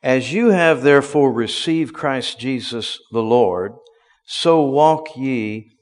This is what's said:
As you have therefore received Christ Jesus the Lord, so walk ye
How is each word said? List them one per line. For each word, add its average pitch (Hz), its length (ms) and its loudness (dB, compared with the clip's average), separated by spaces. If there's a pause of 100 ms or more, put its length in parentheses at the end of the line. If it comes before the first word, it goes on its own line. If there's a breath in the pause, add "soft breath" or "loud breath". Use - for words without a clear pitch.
As 131 320 -2
you 226 160 2
have 165 320 2
therefore 143 500 4
received 123 640 -4
Christ 135 460 -6
Jesus 117 580 -8 (140)
the 113 100 -2
Lord, 107 520 0 (520 soft breath)
so 165 380 2
walk 151 520 0
ye 110 540 -6 (120)